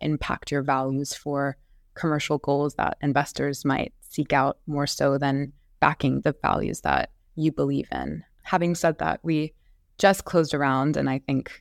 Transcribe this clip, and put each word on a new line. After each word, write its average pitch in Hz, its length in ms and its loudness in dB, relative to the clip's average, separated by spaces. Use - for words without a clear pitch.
impact - 480 -4
your 143 120 0
values 135 520 0
for 139 420 -4
commercial 151 440 0
goals 143 360 0
that - 280 -2
investors 143 600 -2
might 135 360 0
seek - 320 -4
out 139 340 2
more 143 200 -2
so 139 320 0
than 139 340 -2
backing 143 400 2
the 147 220 0
values - 400 0
that - 280 0
you 156 160 2
believe 139 420 -2
in. 143 300 -8
Having 175 320 0
said 165 240 0
that, - 240 -2
we 156 320 -2
just 190 260 4
closed 160 280 2
a 151 60 0
round, 139 380 2
and 139 120 0
I 135 120 -2
think 135 300 -2